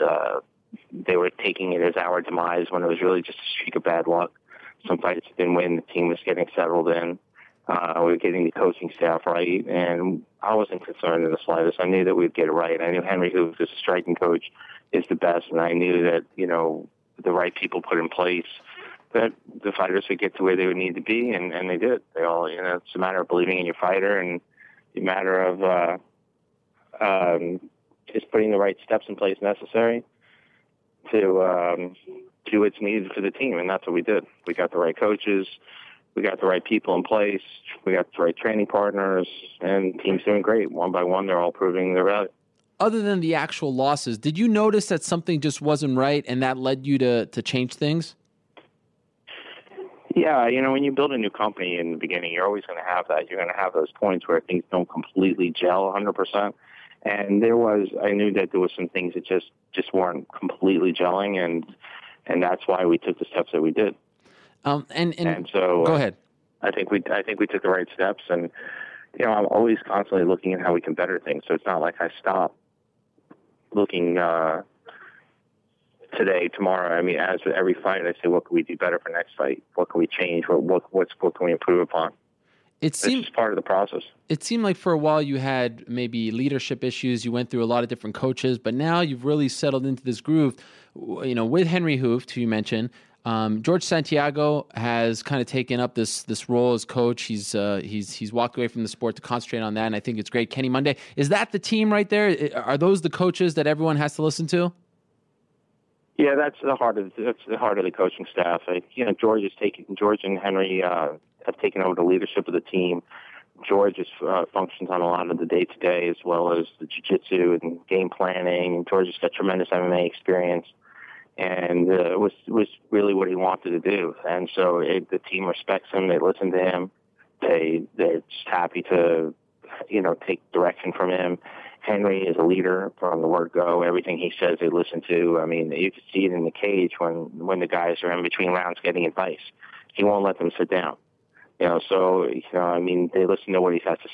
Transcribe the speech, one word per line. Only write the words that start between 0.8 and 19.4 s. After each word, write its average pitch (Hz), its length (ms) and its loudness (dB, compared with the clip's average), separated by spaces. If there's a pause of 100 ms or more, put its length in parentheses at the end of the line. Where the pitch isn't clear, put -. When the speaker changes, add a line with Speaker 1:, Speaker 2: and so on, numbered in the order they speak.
Speaker 1:
they - 280 0
were 90 100 2
taking 92 460 -2
it 87 80 2
as 87 160 2
our 90 240 0
demise 85 480 0
when 87 120 0
it 87 40 -2
was 85 160 0
really 92 180 4
just - 180 -10
a - 120 -10
streak - 260 -6
of 80 80 -2
bad 82 220 0
luck. 85 260 0 (540)
Some 90 100 0
fights 87 300 -4 (100)
didn't 87 200 2
win. 87 200 2
The 80 60 -6
team 87 260 -2
was 85 160 -2
getting 87 220 0 (100)
settled 85 320 2
in. 85 300 -2 (500)
Uh, 85 300 -2
we 85 80 4
were 85 100 6
getting 87 280 0
the 80 60 2
coaching 87 460 0
staff 82 300 0
right, 87 420 0
and 87 560 0 (180)
I 107 120 2
wasn't 101 300 -2
concerned 85 400 0
in 80 60 0
the 80 140 0
slightest. 82 360 2
I 90 40 0
knew 127 200 4
that 95 120 4
we'd 87 180 2
get - 140 2
it - 40 0
right. 82 280 0
I 85 100 0
knew 90 120 0
Henry 90 280 0
Hooft 85 300 0
was 85 100 0
a - 80 -14
striking 90 380 0
coach, 85 340 0 (400)
is 87 180 0
the 92 60 0
best, 85 360 0
and 82 100 0
I 85 120 0
knew 87 320 2
that, 85 200 2 (120)
you 92 100 -2
know, 82 420 0 (340)
the 90 80 0
right 90 240 0
people 90 260 -4
put 85 180 -2
in 82 100 0
place, 90 380 -2 (640)
that 113 200 2 (300)